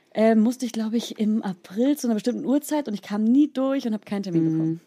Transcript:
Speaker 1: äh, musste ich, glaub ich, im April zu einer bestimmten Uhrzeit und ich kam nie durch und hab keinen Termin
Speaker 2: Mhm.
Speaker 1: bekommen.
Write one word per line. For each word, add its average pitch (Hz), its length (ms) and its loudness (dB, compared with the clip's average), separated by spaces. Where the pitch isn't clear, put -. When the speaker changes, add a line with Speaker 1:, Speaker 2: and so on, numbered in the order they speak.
Speaker 1:
äh, 220 200 4
musste 233 300 2
ich, 226 80 -6
glaub 220 220 -4
ich, - 240 -4
im 214 240 0
April 233 560 -2
zu - 80 -4
einer 233 80 2
bestimmten 214 320 -2
Uhrzeit 294 420 0
und 214 60 -4
ich 202 80 -8
kam 208 220 -4
nie 269 280 4
durch 269 340 -2
und 220 60 -2
hab 214 140 -8
keinen 202 160 -4
Termin 165 220 0
Speaker 2:
Mhm. 160 80 2
Speaker 1:
bekommen. 160 340 -2